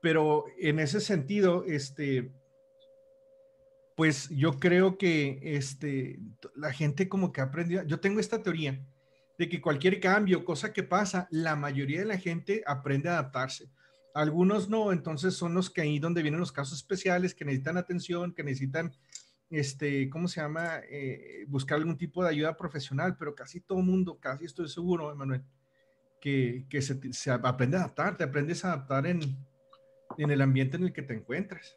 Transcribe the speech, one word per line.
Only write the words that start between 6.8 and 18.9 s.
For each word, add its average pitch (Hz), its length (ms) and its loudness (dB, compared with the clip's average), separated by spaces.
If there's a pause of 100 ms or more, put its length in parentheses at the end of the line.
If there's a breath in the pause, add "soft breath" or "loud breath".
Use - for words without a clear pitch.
como 185 240 0
que - 80 -4
aprendió. 170 440 0
Yo 165 160 -2
tengo 202 180 2
esta 214 240 -2
teoría 151 420 -2 (540 soft breath)
de 170 100 0
que 170 120 -4
cualquier 170 400 2
cambio, 190 440 4
cosa 180 280 -4
que 175 100 -4
pasa, 185 480 0
la 160 260 0
mayoría 143 440 -2
de 202 60 -2
la 208 120 -2
gente 180 480 -4
aprende 139 420 0
a 175 40 2
adaptarse. 135 580 -4 (420 soft breath)
Algunos 185 560 4
no, 214 220 2
entonces 165 440 0
son 170 200 -4
los 185 160 0
que 175 120 -2
ahí 147 180 2
donde 160 220 0
vienen 151 180 0
los 175 100 -2
casos 139 280 -6
especiales, 180 540 0
que - 120 -12
necesitan 143 320 -2
atención, 175 580 -4
que - 80 -10
necesitan, 135 500 -4 (580 loud breath)